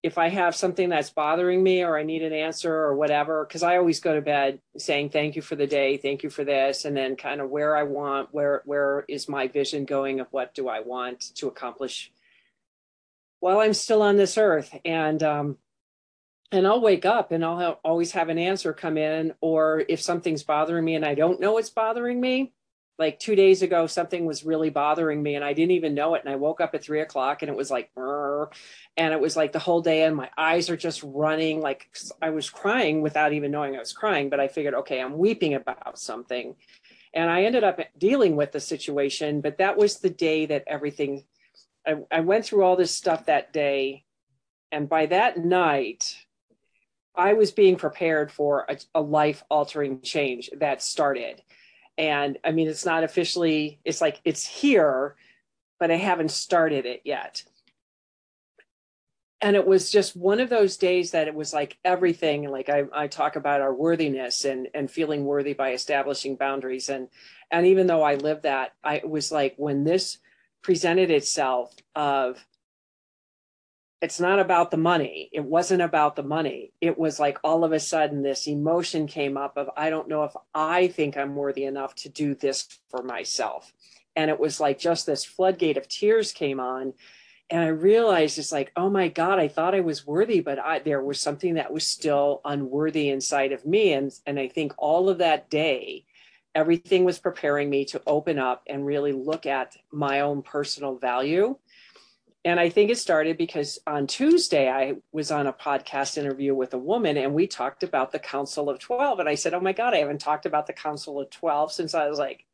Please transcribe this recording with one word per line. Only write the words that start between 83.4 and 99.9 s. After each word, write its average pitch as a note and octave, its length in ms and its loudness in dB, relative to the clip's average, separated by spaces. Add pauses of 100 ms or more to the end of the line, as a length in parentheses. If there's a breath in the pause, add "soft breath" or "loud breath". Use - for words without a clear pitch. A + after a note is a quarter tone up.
And D#3 160 2
it - 80 -2
was D3+ 220 -2
like C#3+ 180 0
just E3+ 260 0
this D3 200 -2
floodgate F3+ 500 0
of - 140 -6
tears G#3+ 420 2
came C3+ 300 -4
on. C3 320 -6 (560 soft breath)
And E3+ 120 0
I D#3+ 60 2
realized E3+ 720 4
it's C#3+ 140 -6
like, C#3 240 -2
"Oh F#3 120 2
my F#3+ 200 2
God, F3 280 2
I D3+ 120 2
thought F3 260 0
I F#3+ 60 2
was D#3 260 -4
worthy, F#3+ 320 2
but C#3+ 200 -4
I, D#3+ 200 -2
there C#3+ 240 -2
was C#3 160 -4
something D#3 360 -2
that D3+ 180 -4
was D#3+ 120 -4
still C#3+ 600 0
unworthy C#3+ 640 -2
inside C3+ 420 0
of C#3 140 -6
me." F#3+ 260 4
And, C#3 220 -2 (120)
and C#3+ 140 -4
I C3 80 -4
think D3 300 -4
all F3 320 2
of F3+ 80 2
that F3+ 320 2
day, B2+ 560 -2 (500 soft breath)
everything E3+ 480 2
was F3+ 160 2
preparing C#3+ 500 -2
me C#3 140 0
to - 240 -8
open D3+ 320 0
up B2+ 260 -2
and C#3 200 -6
really C#3+ 260 0
look C#3+ 340 -4
at C3+ 300 -4 (160)